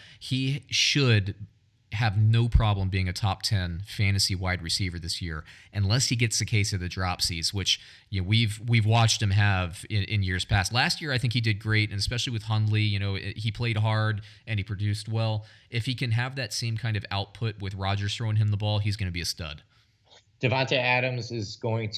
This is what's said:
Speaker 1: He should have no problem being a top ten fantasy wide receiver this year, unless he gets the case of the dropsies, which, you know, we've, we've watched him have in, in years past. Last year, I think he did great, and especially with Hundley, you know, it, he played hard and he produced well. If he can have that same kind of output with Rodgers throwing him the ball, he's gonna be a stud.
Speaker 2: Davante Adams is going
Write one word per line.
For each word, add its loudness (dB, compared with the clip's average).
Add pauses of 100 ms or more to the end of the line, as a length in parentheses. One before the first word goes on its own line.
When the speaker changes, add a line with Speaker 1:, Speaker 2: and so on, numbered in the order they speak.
(180)
Speaker 1:
He -2
should 4 (580)
have 0
no 6
problem 4
being 0
a -2
top -2
ten -2
fantasy 0
wide -2
receiver -4
this -6
year, -8 (300)
unless 2
he 2
gets 2
the 0
case 2
of -2
the -4
dropsies, -2
which, 0 (300)
you -2
know, -4
we've, 4
we've 4
watched 4
him 2
have 2
in, 0
in 0
years -2
past. 2
Last 0
year, -4
I 2
think 0
he 2
did 0
great, 2
and -6
especially -4
with -6
Hundley, 2
you 0
know, -4
it, -8
he -4
played -2
hard 0 (240)
and -2
he -2
produced -4
well. -2 (240)
If -4
he -2
can -2
have -2
that -8
same -4
kind -2
of -4
output -4
with -6
Rodgers -2
throwing -2
him 4
the 0
ball, 0
he's 0
gonna -4
be -6
a -4
stud. -8 (800)
Speaker 2:
Davante 2
Adams 0
is -6
going -2